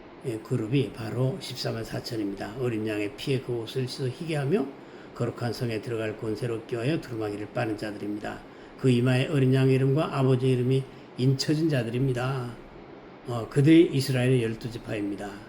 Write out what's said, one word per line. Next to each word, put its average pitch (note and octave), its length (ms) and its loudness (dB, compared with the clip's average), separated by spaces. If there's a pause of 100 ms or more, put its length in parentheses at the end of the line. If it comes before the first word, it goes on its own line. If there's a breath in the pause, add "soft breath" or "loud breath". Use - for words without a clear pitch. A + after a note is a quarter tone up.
(260)
예, A2+ 140 -6
그룹이 A#2 540 -2
바로 A#2 460 -2
십사만 A#2+ 440 -6
사천입니다. G#2 760 -6
어린 A2+ 260 -2
양의 G#2 300 -2
피에 C3+ 260 -2
그 A#2+ 200 -4
옷을 A#2+ 260 -4
씻어 C3 220 -6
희게 D#3+ 260 -6
하며 D3 300 2 (500 loud breath)
거룩한 A#2 380 -2
성에 A2+ 280 -4
들어갈 A2 360 -4
권세를 A2+ 380 -4
얻게 A2 200 -6
하여 C3 240 0
두루마기를 G#2+ 540 -6
빠는 A2 240 -2
자들입니다. G#2 600 -6 (400 loud breath)
그 C3+ 100 4
이마에 B2+ 380 4
어린 C3 260 4
양의 C3 220 6
이름과 C3+ 420 2
아버지의 C3 360 4
이름이 B2+ 300 2 (340 loud breath)
인쳐진 D3+ 520 2
자들입니다. B2 840 0 (760)
어, A#2+ 220 -4
그들이 D#3+ 440 8
이스라엘의 B2+ 500 4
열두 A2+ 280 -4
지파입니다. G2+ 580 -6 (200)